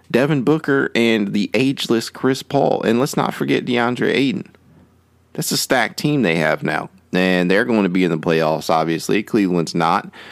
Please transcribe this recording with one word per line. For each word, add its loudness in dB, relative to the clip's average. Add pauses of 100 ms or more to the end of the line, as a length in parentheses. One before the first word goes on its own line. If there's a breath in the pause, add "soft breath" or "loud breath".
(100)
Devin 2
Booker 2
and 2
the -2
ageless 0
Chris -2
Paul. 0
And 2
let's -2
not -2
forget -2
DeAndre 0
Ayton. -2 (760)
That's -6
a -2
stacked -2
team 0
they 2
have 0
now. -4 (240)
And 2
they're 2
going 2
to 2
be 0
in 2
the -2
playoffs, 0
obviously. 0
Cleveland's 0
not. 0 (220 loud breath)